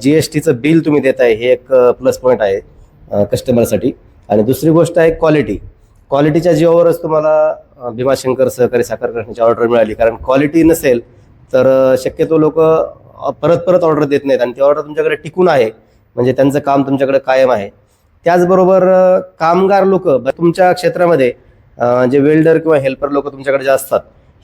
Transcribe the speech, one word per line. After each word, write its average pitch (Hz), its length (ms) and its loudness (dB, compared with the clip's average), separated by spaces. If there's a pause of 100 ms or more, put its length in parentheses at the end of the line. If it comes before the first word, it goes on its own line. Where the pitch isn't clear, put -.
जीएसटीचं 147 540 0
बिल 147 300 0
तुम्ही 147 160 0
देताय 127 320 0
हे 120 180 -2
एक, 123 220 -2
अ, 123 180 4
प्लस 123 260 -2
पॉइंट 123 240 0
आहे, 98 180 -2 (520)
अ, 101 120 0
कस्टमरसाठी. 117 680 -2 (380)
आणि 107 140 0
दुसरी 131 260 -2
गोष्ट 165 280 2
आहे 165 140 2
क्वालिटी. 151 440 -2 (540)
क्वालिटीच्या 151 440 0
जीवावरच 170 500 2
तुम्हाला, 156 520 0 (220)
अ, 123 120 -10
भीमाशंकर 127 580 -2
सहकारी 120 360 -2
साखर 117 220 -8
कारखान्याची 113 360 -8
ऑर्डर 117 260 2
मिळाली, 113 260 2
कारण 113 220 0
क्वालिटी 147 480 0
नसेल 147 360 2 (540)
तर, 131 400 2
अ, - 40 2
शक्यतो 156 400 -2
लोक, 156 220 0
अ, - 680 -2 (120)
परत 165 160 0
परत 180 260 0
ऑर्डर 156 200 0
देत 139 200 -2
नाहीत 131 180 0
आणि 120 100 -2
ती 127 100 -6
ऑर्डर 147 200 2
तुमच्याकडे 151 340 -4
टिकून 175 340 -2
आहे, 131 200 0 (460)
म्हणजे 123 160 -2
त्यांचं 139 280 0
काम 139 220 0
तुमच्याकडे 135 380 -2
कायम 131 320 0
आहे. 104 180 -4 (560)
त्याचबरोबर, 180 640 2
अ, 185 320 2
कामगार 185 640 0
लोक 190 240 0
ब-, 131 220 0
तुमच्या 170 440 0
क्षेत्रामध्ये, 170 600 0 (440)
अ, 123 280 0
जे 131 140 2
वेल्डर 156 380 2
किंवा 160 200 0
हेल्पर 135 320 -4
लोक 143 220 -4
तुमच्याकडे 135 320 -4
जे 139 60 -2
असतात, 127 300 0 (440)